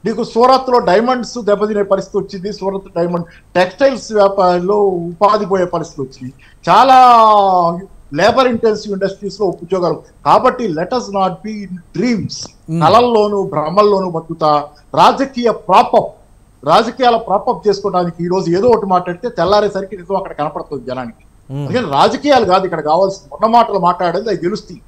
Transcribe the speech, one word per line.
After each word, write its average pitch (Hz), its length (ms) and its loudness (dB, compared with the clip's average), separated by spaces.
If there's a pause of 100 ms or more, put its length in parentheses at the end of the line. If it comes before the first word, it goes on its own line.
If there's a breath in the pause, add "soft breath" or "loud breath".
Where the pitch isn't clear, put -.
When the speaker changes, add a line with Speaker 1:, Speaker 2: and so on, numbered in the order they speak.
Speaker 1:
నీకు 220 180 -2
సూరత్లో 247 560 2
డైమండ్స్ 226 640 0
దెబ్బతినే 208 380 0
పరిస్థితి 196 340 -2
వచ్చింది. 196 360 -8
సూరత్ 190 460 -8
డైమండ్ 175 260 -4 (300 soft breath)
టెక్స్టైల్స్ 214 580 0
వ్యాపారంలో 196 720 2
ఉపాధి 196 640 0
పోయే 185 200 0
పరిస్థితి 165 360 -8
వచ్చింది. 131 320 -12 (360 soft breath)
చాలా 254 280 6 (1160)
లేబర్ 226 340 2
ఇంటెన్సివ్ 214 460 -2
ఇండస్ట్రీస్‌లో 196 540 -4
ఉద్యోగాలు. 180 540 -4 (240 soft breath)
కాబట్టి 233 420 2
let 165 200 -4
us 240 180 -4 (120)
not 185 140 0 (160)
be 220 60 -10
in 180 480 -10
dreams. 208 320 -2 (120)
Speaker 2:
Hmm. - 360 -6
Speaker 1:
కలల్లోనూ 208 640 2
భ్రమల్లోనూ 185 680 0
బతుకుతా 156 540 -2 (320 soft breath)
రాజకీయ 233 560 2
ప్రాపప్, - 640 0 (500)
రాజకీయాల 226 520 2
ప్రాపప్ 208 500 -2
చేసుకోవడానికి 180 580 -2
ఈ - 20 -4
రోజు 175 240 -2
ఏదో 196 160 2
ఒకటి 220 180 2
మాట్లాడితే 180 440 -2
తెల్లారేసరికి 196 680 -2
నిజం 180 180 -8
అక్కడ 185 160 -6
కనపడుతుంది 151 560 -8
జనానికి. 127 680 -12
Speaker 2:
Hmm. 143 140 -8
Speaker 1:
అందుకని 190 240 -4
రాజకీయాలు 226 540 2
కాదు 190 200 2
ఇక్కడ 170 160 -4
కావాల్సింది, 170 520 -2
ఉన్న 226 240 0
మాటలు 214 220 2
మాట్లాడేది 175 500 -2
అవి 185 140 -4
గెలుస్తాయి. 185 440 -8